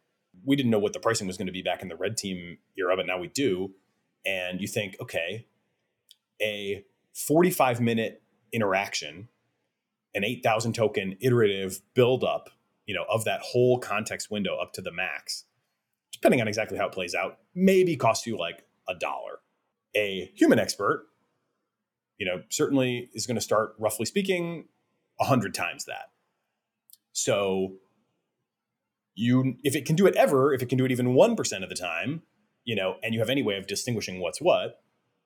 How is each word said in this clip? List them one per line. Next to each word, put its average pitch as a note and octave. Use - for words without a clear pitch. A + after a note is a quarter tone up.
we C#3
didn't B2+
know G#2+
what G2+
the -
pricing A2+
was F#2+
gonna F#2+
be F#2
back F2+
in F#2
the E2
red G2
team F2
era, F2+
but F#2
now F#2
we F2
do. G2
And F#2
you G2+
think, G2+
okay, F#2+
a G2+
forty-five D3
minute A2+
interaction, G2
an G2
eight A#2+
thousand A2+
token G2+
iterative G2+
buildup, A#2+
you G2
know, E2+
of A2
that G2
whole B2
context G#2
window F#2+
up F2+
to G#2
the F2+
max, E2+
depending -
on A2
exactly G#2
how G2
it -
plays F2+
out, F2+
maybe F#3
cost A2+
you, A2
like, E2+
a F#2
dollar. C#2
A G2
human B3
expert, G#2
you G2+
know, F2+
certainly B2+
is G#2+
gonna A2+
start, G#2+
roughly A2
speaking, F3
a -
hundred G2+
times F2
that. G1+
So F#2+
you, B2+
if -
it C#3
can D#3+
do F#3+
it -
ever, D3+
if B2
it A#2+
can C3
do C3
it C3
even B2
one G#3+
percent G2
of F2+
the F#2
time, F2+
you A#2
know, F#2+
and A2+
you A2+
have A2
any C3+
way G2+
of F#2+
distinguishing G2
what's F2
what, D3